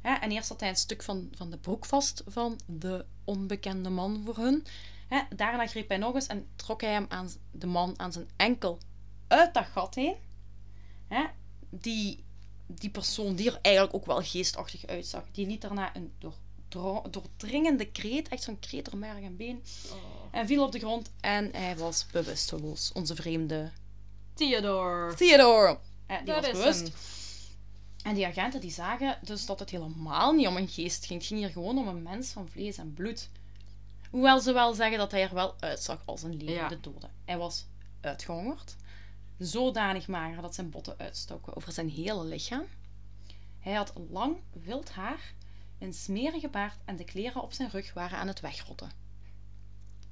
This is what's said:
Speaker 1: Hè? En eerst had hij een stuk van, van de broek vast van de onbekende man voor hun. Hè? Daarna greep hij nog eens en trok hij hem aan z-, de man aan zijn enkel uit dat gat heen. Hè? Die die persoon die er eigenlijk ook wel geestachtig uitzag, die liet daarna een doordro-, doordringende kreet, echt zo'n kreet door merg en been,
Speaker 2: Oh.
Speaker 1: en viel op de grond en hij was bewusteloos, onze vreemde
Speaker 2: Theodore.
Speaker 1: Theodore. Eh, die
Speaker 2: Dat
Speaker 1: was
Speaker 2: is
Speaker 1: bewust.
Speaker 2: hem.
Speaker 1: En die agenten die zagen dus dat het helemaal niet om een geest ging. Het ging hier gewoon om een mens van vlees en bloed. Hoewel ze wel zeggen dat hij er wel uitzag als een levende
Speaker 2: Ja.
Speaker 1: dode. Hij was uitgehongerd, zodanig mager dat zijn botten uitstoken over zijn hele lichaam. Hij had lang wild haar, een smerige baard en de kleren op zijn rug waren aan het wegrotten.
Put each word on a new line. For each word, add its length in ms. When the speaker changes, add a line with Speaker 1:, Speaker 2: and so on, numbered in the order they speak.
Speaker 1:
Hè? 120
En 180
eerst 180
had 100
hij 100
een 60
stuk 280
van, 320
van 140
de 80
broek 280
vast 420
van 380
de 400
onbekende 640
man 360
voor 120
hun. 280
Hè? 140
Daarna 320
greep 200
hij 100
nog 180
eens 120
en 280
trok 260
hij 100
hem 180
aan 200
z-, 80
de 160
man 320
aan 120
zijn 240
enkel 420
uit 260
dat 120
gat 300
heen. 200
Hè? 180
Die 540
die 220
persoon 460
die 160
er 100
eigenlijk 340
ook 100
wel 180
geestachtig 600
uitzag, 460
die 160
liet 140
daarna 340
een 240
doordro-, 880
doordringende 840
kreet, 360
echt 160
zo'n 160
kreet 260
door 140
merg 220
en 160
been, 260
Speaker 2:
Oh. 60
Speaker 1:
en 160
viel 160
op 80
de 80
grond 400
en 360
hij 220
was 340
bewusteloos, 800
onze 220
vreemde 560
Speaker 2:
Theodore. 840
Speaker 1:
Theodore. 640
Eh, 120
die 80
Speaker 2:
Dat 100
Speaker 1:
was 120
Speaker 2:
is 40
Speaker 1:
bewust. 300
Speaker 2:
hem. 100
Speaker 1:
En 120
die 100
agenten 360
die 100
zagen 520
dus 220
dat 140
het 100
helemaal 640
niet 140
om 100
een 100
geest 380
ging. 140
Het 80
ging 120
hier 100
gewoon 280
om 100
een 160
mens 280
van 180
vlees 280
en 160
bloed. 360
Hoewel 300
ze 140
wel 200
zeggen 240
dat 140
hij 120
er 100
wel 260
uitzag 460
als 180
een 200
levende 320
Speaker 2:
Ja. 60
Speaker 1:
dode. 280
Hij 120
was 280
uitgehongerd, 720
zodanig 680
mager 340
dat 140
zijn 140
botten 280
uitstoken 580
over 160
zijn 180
hele 360
lichaam. 380
Hij 140
had 200
lang 280
wild 280
haar, 420
een 140
smerige 560
baard 360
en 100
de 80
kleren 380
op 120
zijn 160
rug 240
waren 240
aan 100
het 120
wegrotten. 520